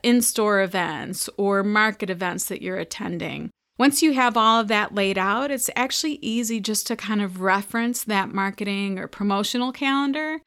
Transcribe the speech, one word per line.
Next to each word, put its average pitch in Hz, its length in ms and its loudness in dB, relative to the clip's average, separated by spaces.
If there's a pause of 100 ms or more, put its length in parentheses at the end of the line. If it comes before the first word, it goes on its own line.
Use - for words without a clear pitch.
in-store 226 580 4
events, 180 640 -2 (100)
or 196 260 2
market 208 480 0
events 180 340 -4
that - 160 -6
you're 185 160 -6
attending. 170 720 -6 (300)
Once 285 240 4
you 311 100 6
have 240 240 2
all 226 220 6
of 214 80 0
that 208 260 0
laid 196 240 0
out, 208 320 0
it's 269 260 -2
actually 294 460 -2
easy 226 380 -2
just 214 260 -2
to 233 120 -4
kind 208 240 -2
of 185 200 -4
reference 202 640 0
that 196 280 -2
marketing 196 680 -4
or - 80 -8
promotional 208 640 -2
calendar 277 760 0